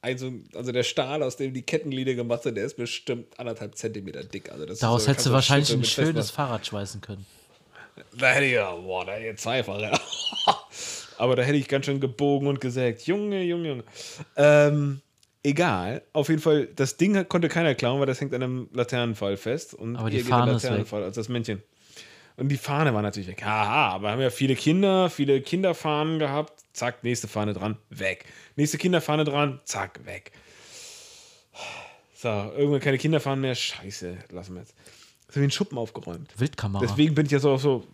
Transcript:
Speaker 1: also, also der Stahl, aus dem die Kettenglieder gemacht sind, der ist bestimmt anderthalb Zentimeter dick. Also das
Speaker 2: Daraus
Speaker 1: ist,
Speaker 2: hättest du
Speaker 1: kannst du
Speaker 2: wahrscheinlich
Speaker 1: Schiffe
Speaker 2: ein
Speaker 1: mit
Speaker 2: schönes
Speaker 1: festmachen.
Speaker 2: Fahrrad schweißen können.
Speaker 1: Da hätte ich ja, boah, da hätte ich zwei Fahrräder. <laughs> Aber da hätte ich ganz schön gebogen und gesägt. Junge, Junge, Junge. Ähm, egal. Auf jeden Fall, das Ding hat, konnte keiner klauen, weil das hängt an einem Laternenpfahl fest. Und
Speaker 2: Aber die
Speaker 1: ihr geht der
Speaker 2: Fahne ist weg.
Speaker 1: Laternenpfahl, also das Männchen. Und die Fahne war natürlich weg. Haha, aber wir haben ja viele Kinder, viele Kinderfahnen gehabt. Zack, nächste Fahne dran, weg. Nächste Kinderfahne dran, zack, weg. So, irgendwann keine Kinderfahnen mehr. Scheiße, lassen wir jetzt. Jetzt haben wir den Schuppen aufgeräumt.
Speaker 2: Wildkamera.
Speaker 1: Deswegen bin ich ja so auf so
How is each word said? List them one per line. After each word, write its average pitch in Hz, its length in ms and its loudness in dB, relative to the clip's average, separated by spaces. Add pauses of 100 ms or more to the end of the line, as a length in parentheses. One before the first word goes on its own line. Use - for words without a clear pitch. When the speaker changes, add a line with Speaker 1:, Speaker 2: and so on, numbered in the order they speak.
Speaker 1:
also, 131 320 -6 (220)
also 123 160 -6
der 120 140 2
Stahl, 147 400 0
aus 127 120 -4
dem 135 160 -4
die 127 100 -6
Kettenglieder 135 520 -2
gemacht 120 300 -2
sind, 120 100 -2
der 101 100 -2
ist - 120 -6
bestimmt 120 640 -6
anderthalb 113 380 -10
Zentimeter 104 460 -8
dick. - 300 -12
Also 76 140 -10
das 95 120 -10
Speaker 2:
Daraus 117 240 4
Speaker 1:
ist, 110 60 4
Speaker 2:
hättest 135 180 4
du 135 60 4
Speaker 1:
kannst 131 180 6
du 139 40 6
Speaker 2:
wahrscheinlich 143 140 4
Speaker 1:
Schiffe 131 100 2
Speaker 2:
ein - 20 2
Speaker 1:
mit 113 80 2
Speaker 2:
schönes 151 380 2
Speaker 1:
festmachen. 143 220 -4
Speaker 2:
Fahrrad 113 180 -4
schweißen 101 340 -8
können. 98 260 -12 (880)
Speaker 1:
Da 127 120 2
hätte 139 180 4
ich 131 60 2
ja, 101 240 2
boah, 92 280 -4
da 95 80 -8
hätte 113 180 -8
ich 104 80 -10
zwei 120 260 -2
Fahrräder. 104 360 -2 (560)
<laughs> - 640 -14
Aber 127 160 2
da 123 80 2
hätte 143 160 2
ich 135 80 -2
ganz 139 200 -2
schön 139 120 -2
gebogen 139 480 0
und 139 140 0
gesägt. 123 460 -2
Junge, 202 360 -2
Junge, 170 260 -2
Junge. 127 160 -6 (520)
Ähm, 147 640 6 (420)
egal. 135 600 2 (100)
Auf 151 160 0
jeden 156 140 2
Fall, 151 240 4 (100)
das 135 220 0
Ding 196 180 4
hat, 190 140 0
konnte 170 180 2
keiner 165 260 2
klauen, 127 240 0
weil 139 80 2
das 131 140 -2
hängt 135 120 -4
an 127 120 -2
einem 127 300 -4
Laternenpfahl 117 640 -2
fest. 131 360 -6
Und 117 220 -8
Speaker 2:
Aber 113 140 -2
die 107 80 0
Speaker 1:
ihr 123 40 -2
geht 120 80 -2
der 123 80 6
Speaker 2:
Fahne 120 140 6
ist 117 100 2
weg. - 80 -
Speaker 1:
Laternenpfahl, 104 320 -2
also 98 180 -6
das 107 80 -6
Männchen. 117 340 -4 (760)
Und 139 120 0
die 139 80 0
Fahne 147 340 2
war 104 80 2
natürlich 101 280 -4
weg. 95 140 -12
Haha, 107 520 2
aber 101 140 -4
wir - 20 0
haben 117 100 0
ja 131 80 4
viele 131 280 2
Kinder, 185 520 4
viele 139 320 2
Kinderfahnen 160 760 0
gehabt. 147 340 -2 (220)
Zack, 120 280 -4
nächste 117 260 -2
Fahne 104 260 -2
dran, 104 240 -4 (100)
weg. - 380 -6 (300)
Nächste 147 200 2
Kinderfahne 151 480 2
dran, 143 400 0
zack, 98 400 -8
weg. - 280 -16 (1800)
So, - 140 -6
irgendwann 127 520 0
keine 139 180 2
Kinderfahnen 139 420 0
mehr. 131 140 -2
Scheiße, 92 640 -8 (140)
lassen 90 220 -14
wir 90 60 -14
jetzt. - 140 -20
Jetzt - 640 -16
haben 143 40 0
wir 139 60 4
den 139 40 2
Schuppen 165 280 -2
aufgeräumt. 87 600 -10
Speaker 2:
Wildkamera. 101 460 -2
Speaker 1:
Deswegen 147 300 4
bin 151 100 4
ich 139 80 0
ja 143 60 4
so 139 140 4
auf 127 100 2
so 135 320 2